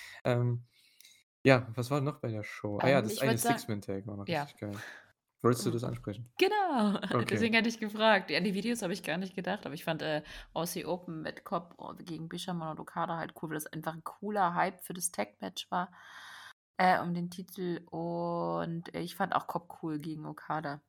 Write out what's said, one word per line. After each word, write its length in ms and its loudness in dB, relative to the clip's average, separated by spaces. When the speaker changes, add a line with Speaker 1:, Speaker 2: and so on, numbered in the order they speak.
Speaker 1:
Ähm, 420 2
ja, 300 8
was 160 -2
war 100 2
noch 180 -2
bei 120 -4
der 120 -4
Show? 360 -4
Ah 100 6
ja, 120 8
Speaker 2:
Ähm, 20 4
Speaker 1:
das 140 -2
Speaker 2:
ich 60 -2
Speaker 1:
eine 140 4
Speaker 2:
wollte 40 0
sagen, 220 2
Speaker 1:
Six-Man-Tag 440 -4
war 100 -6
noch 100 -8
Speaker 2:
ja. 40 -2
Speaker 1:
richtig 260 -4
geil. 260 -6
Wolltest 220 4
du 60 0
Speaker 2:
Mhm. 0 -
Speaker 1:
das 140 0
ansprechen? 540 -8
Speaker 2:
Genau, 600 4
<laughs> 0 -
Speaker 1:
Okay. 380 2
Speaker 2:
deswegen 60 6
hatte 120 4
ich 100 -4
gefragt. 520 4
Ja, 80 2
an 60 0
die 100 2
Videos 260 0
habe 120 -2
ich 100 -8
gar 140 -2
nicht 180 -8
gedacht, 300 -4
aber 100 -8
ich 100 -10
fand, 160 -2
äh, 220 0
Aussie 320 -2
Open 360 -4
mit 240 -8
Cobb 320 -6
gegen 240 -8
Bishamon 400 -6
und 100 -8
Okada 380 -4
halt 240 -6
cool, 80 -6
weil 60 -4
das 120 -6
einfach 260 -6
ein 100 -12
cooler 520 0
Hype 260 0
für 120 -10
das 180 -4
Tag-Match 600 -6
war, 200 -2
äh, 240 8
um 120 0
den 180 -2
Titel. 600 -6
Und, 1040 -2
äh, 60 -4
ich 140 -6
fand 200 2
auch 120 0
Cobb 360 -6
cool 160 -2
gegen 260 -6
Okada, 640 -6